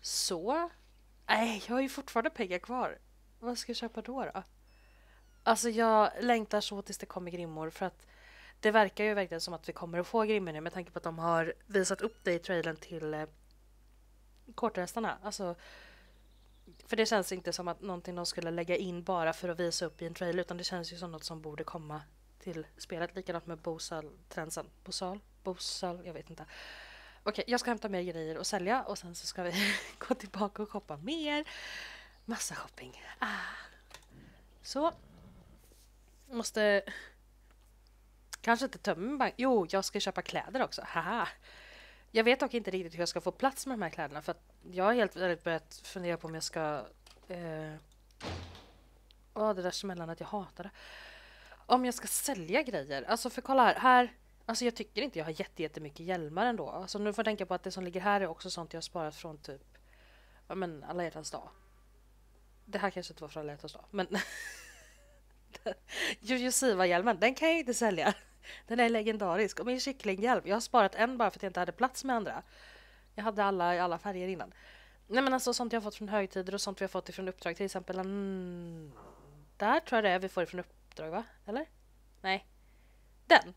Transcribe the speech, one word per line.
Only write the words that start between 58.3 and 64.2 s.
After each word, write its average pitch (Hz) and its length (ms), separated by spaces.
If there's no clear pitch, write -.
sånt 170 240
jag 165 40
har 165 60
sparat 156 320
från 160 220
typ, - 400
ja, 170 80
men 170 280
alla 175 200
hjärtans 156 280
dag. - 180
Det 202 120
här 196 120
kanske 180 240
inte - 100
var 147 60
från 156 120
alla 147 100
hjärtans 147 220
dag, - 180
men 190 160
<laughs> 196 100